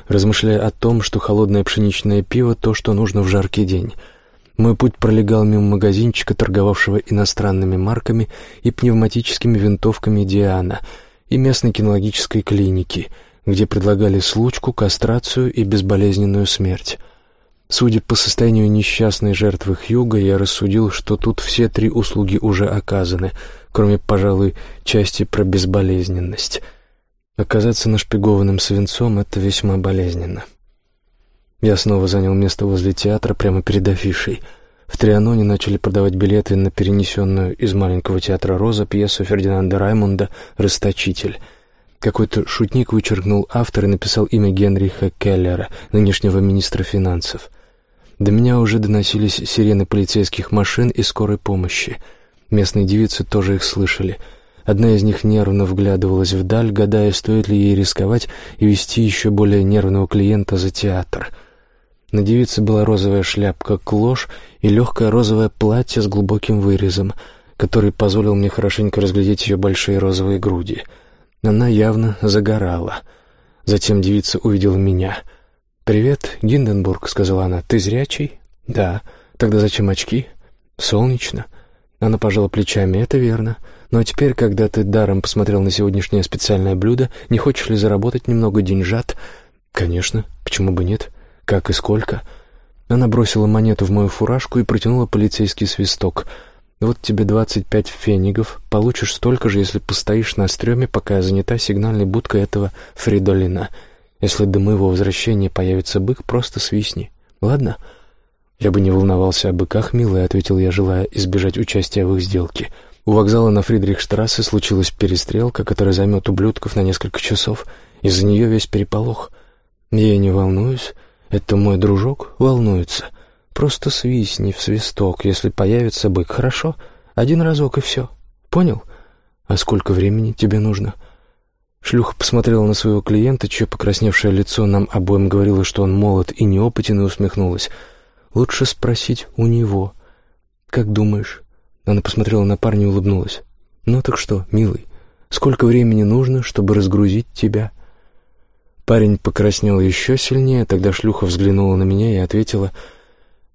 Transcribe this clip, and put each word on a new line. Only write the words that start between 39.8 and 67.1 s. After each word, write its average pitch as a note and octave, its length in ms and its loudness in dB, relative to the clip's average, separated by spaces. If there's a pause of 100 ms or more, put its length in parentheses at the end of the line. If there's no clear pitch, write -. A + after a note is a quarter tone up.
"Расточитель". - 840 -2 (580)
Какой-то A2 480 -2
шутник - 460 -2
вычеркнул G2+ 580 0
автора G#2+ 380 0
и - 20 2
написал G2+ 360 0
имя G#2 240 2
Генриха G2 680 0
Келлера, F2+ 520 0 (220)
нынешнего G2+ 480 2
министра G2 420 0
финансов. F#2 680 -4 (680)
До G2+ 120 2
меня A#2+ 300 4
уже A2+ 180 2
доносились G#2 580 0
сирены G#2 500 0
полицейских G2+ 680 -2
машин A2 380 0
и G#2+ 120 -2
скорой G#2 360 -2
помощи. - 580 -4 (540)
Местные G2+ 340 2
девицы G2+ 400 0
тоже G2 300 0
их F#2+ 100 -2
слышали. F#2+ 540 -2 (460)
Одна A2 260 2
из G#2 120 4
них G#2 220 0
нервно G2+ 400 2
вглядывалась F#2+ 720 0
вдаль, G#2+ 360 0
гадая, G#2 420 2
стоит A2 360 0
ли G#2 80 2
ей G2+ 180 4
рисковать G2 540 0 (300)
и G#2+ 80 4
везти G#2 340 2
еще G#2+ 300 0
более G2+ 340 4
нервного G2 420 2
клиента G2+ 520 2
за F#2+ 120 -2
театр. F#2 600 -4 (840)
На G#2 100 2
девице A2+ 400 2
была G#2+ 220 2
розовая G2 400 2
шляпка-клош G#2 1040 -2 (320)
и G#2 80 2
легкое A2+ 420 2
розовое A2 380 2
платье A2+ 520 0
с G#2 60 0
глубоким G#2 540 0
вырезом, G2 520 0 (440)